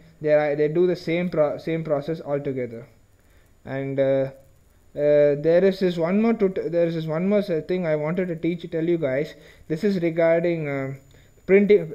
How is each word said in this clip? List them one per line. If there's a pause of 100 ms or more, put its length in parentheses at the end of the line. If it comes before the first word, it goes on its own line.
(180)
they
are,
they
do
the
same
pro-,
same
process
altogether. (760)
And,
uh, (640)
uh,
there
is
this
one
more
tut-,
there
is
this
one
more
s-,
thing
I
wanted
to
teach,
tell
you
guys. (340)
This
is
regarding,
uh, (500)
printing.